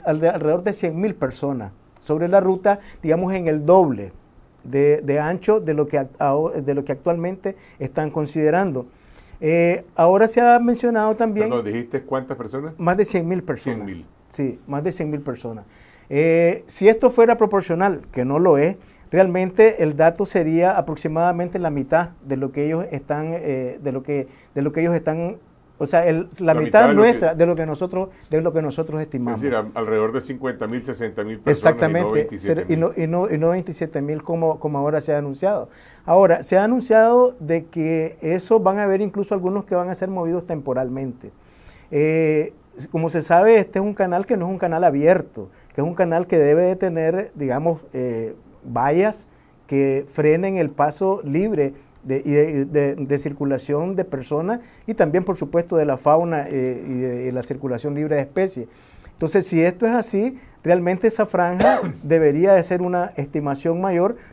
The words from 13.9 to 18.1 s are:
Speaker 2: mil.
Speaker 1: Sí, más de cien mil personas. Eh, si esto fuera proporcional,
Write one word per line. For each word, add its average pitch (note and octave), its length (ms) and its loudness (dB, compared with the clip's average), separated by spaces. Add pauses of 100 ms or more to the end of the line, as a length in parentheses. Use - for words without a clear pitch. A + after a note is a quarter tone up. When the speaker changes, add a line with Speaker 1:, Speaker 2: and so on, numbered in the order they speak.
Speaker 2:
mil. E2 80 -18 (240)
Speaker 1:
Sí, C3+ 360 -6
más C#3+ 180 -6
de F3 80 -4
cien D3+ 200 -8
mil D3 100 -6
personas. A#2 440 -12 (440)
Eh, E3 560 2
si - 240 2
esto A3 220 4
fuera A#3 260 4
proporcional, G3 640 0 (100)